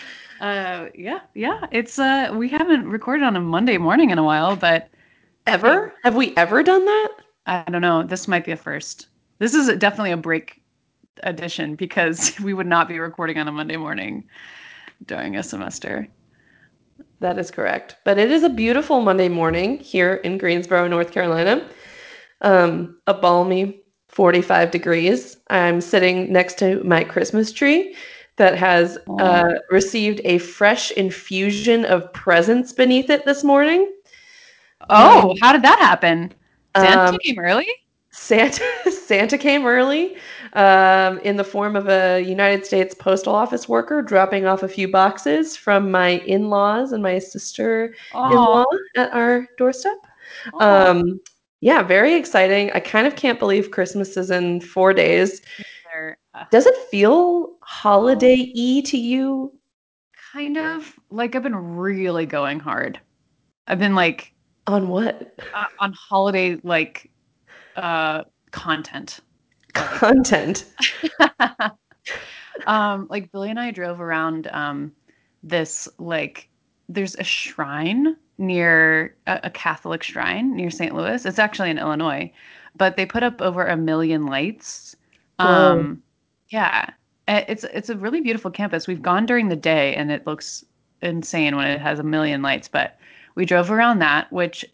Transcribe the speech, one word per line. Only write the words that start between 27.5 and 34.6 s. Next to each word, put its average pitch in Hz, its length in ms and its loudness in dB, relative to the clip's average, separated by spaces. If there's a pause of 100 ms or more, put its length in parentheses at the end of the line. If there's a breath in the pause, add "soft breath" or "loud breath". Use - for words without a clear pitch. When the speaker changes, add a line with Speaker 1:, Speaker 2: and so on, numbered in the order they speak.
Speaker 2:
tree 311 440 0 (420 loud breath)
that 185 200 6
has, 175 400 2 (100)
Speaker 1:
Aw. 196 120 -8
Speaker 2:
uh, 175 340 4 (160)
received 202 540 0
a 175 160 2
fresh 208 540 0
infusion 202 920 -2
of 175 280 0
presents 208 600 2
beneath 254 380 2
it 285 140 2
this 277 180 0
morning. 311 480 4 (1000 soft breath)